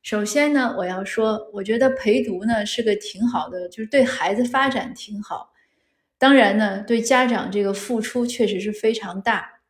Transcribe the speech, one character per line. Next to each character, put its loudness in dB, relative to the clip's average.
首 -2
先 2
呢， 0
我 -2
要 -6
说， -2
我 -8
觉 0
得 4
陪 2
读 -6
呢， 0
是 -4
个 2
挺 -4
好 -2
的， -8
就 -12
是 -8
对 4
孩 -2
子 0
发 0
展 -4
挺 -12
好。 -10
当 6
然 6
呢， -2
对 0
家 4
长 -2
这 0
个 0
付 -4
出 -2
确 0
实 -2
是 -6
非 0
常 -8
大。 -4